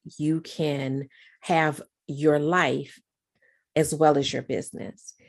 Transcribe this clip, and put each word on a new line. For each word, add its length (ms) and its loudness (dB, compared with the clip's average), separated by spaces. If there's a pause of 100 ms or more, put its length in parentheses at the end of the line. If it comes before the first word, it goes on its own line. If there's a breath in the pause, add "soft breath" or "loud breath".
(160)
you 240 -2
can 680 -4 (320 soft breath)
have 420 0 (240)
your 320 2
life 600 0 (760)
as 200 2
well 220 6
as 160 0
your 100 -4
business, 720 -8 (140 soft breath)